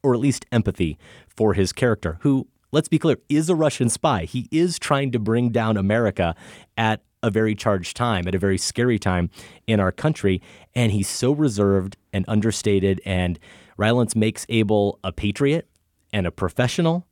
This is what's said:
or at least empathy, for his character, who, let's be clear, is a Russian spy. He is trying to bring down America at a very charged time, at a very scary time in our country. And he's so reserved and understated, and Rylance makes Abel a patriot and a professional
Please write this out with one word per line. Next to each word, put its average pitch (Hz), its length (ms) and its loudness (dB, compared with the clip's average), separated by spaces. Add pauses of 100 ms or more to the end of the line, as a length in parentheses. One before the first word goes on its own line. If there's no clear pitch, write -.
or 135 100 4
at 117 60 2
least 135 320 0
empathy, 95 480 0 (280)
for 107 280 0
his 95 180 0
character, 104 480 -2
who, 139 260 0 (240)
let's 151 160 0
be 160 120 0
clear, 156 180 2 (100)
is 156 220 0
a 185 60 4
Russian 156 340 0
spy. 117 340 -2
He - 260 -6
is 170 300 0
trying 139 320 -2
to 120 80 0
bring 117 300 2
down 113 260 0
America 98 600 0 (420)
at 110 240 0 (200)
a 117 80 0
very 110 240 0
charged 101 440 -2
time, 104 320 -2
at 92 60 -2
a 90 40 0
very 95 180 2
scary 120 400 -2
time 90 320 0 (380)
in 110 140 2
our 92 100 2
country. 101 500 -2 (320)
And 117 200 0
he's 101 160 0
so 131 240 0
reserved 101 640 0 (160)
and 95 160 0
understated, 101 760 2
and 90 320 0 (380)
Rylance 113 400 2
makes 110 320 0
Abel 104 560 2
a 92 80 -6
patriot 139 560 -2 (460)
and 98 120 -2
a 85 60 -2
professional 165 800 -2